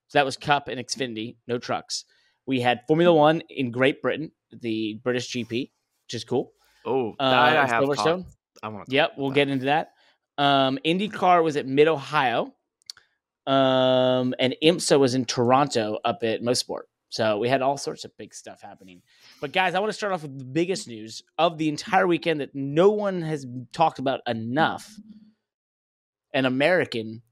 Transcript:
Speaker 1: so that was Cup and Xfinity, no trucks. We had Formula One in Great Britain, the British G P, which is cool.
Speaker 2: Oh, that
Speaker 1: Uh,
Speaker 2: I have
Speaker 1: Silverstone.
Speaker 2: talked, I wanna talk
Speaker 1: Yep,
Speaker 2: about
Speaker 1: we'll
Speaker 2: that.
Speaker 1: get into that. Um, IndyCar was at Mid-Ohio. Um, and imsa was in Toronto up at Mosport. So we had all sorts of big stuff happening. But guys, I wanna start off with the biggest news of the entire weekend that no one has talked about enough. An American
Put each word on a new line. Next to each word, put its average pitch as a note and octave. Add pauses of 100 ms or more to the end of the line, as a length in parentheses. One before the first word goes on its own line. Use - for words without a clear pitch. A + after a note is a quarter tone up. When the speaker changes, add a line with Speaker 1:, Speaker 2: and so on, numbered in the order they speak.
Speaker 1:
so D3
that C#3
was C3
Cup C#3+
and B2+
Xfinity, A#2+ (100)
no A#2+
trucks. - (400)
We C3
had A#2+
Formula E3+
One D#3
in B2+
Great C3+
Britain, C3 (220)
the A2
British B2
G A#2+
P, A#2 (340)
which -
is A2+
cool. - (320)
Speaker 2:
Oh, A#2
that C#3
Speaker 1:
Uh, C3
Speaker 2:
I D3 (160)
have B2 (140)
Speaker 1:
Silverstone. D#3
Speaker 2:
talked, - (260)
I G#2+
wanna G2+
talk B2
Speaker 1:
Yep, C#3+
Speaker 2:
about -
Speaker 1:
we'll C#3
Speaker 2:
that. C3+
Speaker 1:
get C#3+
into C3
that. D3 (440)
Um, C#3
IndyCar F3+
was D3+
at C3
Mid-Ohio. C#3+ (920)
Um, B2+
and B2+
imsa D#3+
was B2+
in C3
Toronto B2
up A#2
at A2
Mosport. A#2+ (280)
So A2
we A#2+
had C3
all C#3
sorts -
of -
big G#2+
stuff -
happening. F#2+ (400)
But C#3+
guys, F#3
I F#3
wanna G#3+
start G3+
off E3
with C#3
the C3
biggest E3+
news A2+ (160)
of E3
the D#3
entire F#3+
weekend E3
that -
no C#3+
one G3
has D#3 (260)
talked D#3+
about C3
enough. A#2+ (1400)
An C3+
American B2+